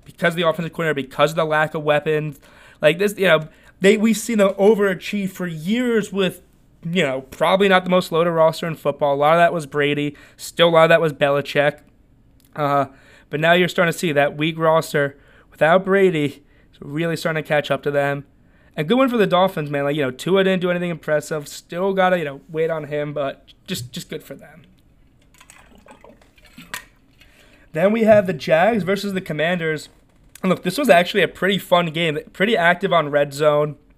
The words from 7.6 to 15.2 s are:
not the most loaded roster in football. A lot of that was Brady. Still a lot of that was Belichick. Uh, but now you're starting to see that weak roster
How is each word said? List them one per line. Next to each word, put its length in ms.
not 140
the 80
most 200
loaded 200
roster 340
in 80
football. 400
A 20
lot 180
of 40
that 160
was 140
Brady. 480
Still 340
a 20
lot 140
of 40
that 100
was 140
Belichick. 680
Uh, 320
but 100
now 140
you're 140
starting 260
to 60
see 120
that 240
weak 220
roster 600